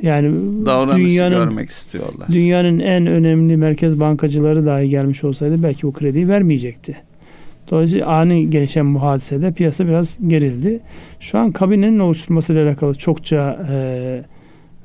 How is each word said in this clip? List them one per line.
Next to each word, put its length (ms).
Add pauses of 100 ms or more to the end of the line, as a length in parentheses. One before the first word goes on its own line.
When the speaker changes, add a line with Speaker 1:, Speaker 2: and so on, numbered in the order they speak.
Speaker 1:
Yani 340 (300)
Speaker 2:
Davranışı 320 (120)
Speaker 1:
dünyanın, 280
Speaker 2:
görmek 320
istiyorlar. 600
Speaker 1:
dünyanın 480
en 280
önemli 500
merkez 420
bankacıları 680
dahi 240
gelmiş 340
olsaydı 400
belki 240
o 40
krediyi 360
vermeyecekti. 680 (760)
Dolayısıyla 360
ani 420
gelişen 460
bu 60
hadisede 520
piyasa 340
biraz 400
gerildi. 520 (400)
Şu 200
an 120
kabinenin 480
oluşturmasıyla 680
alakalı 280
çokça, 760
e, 520 (600)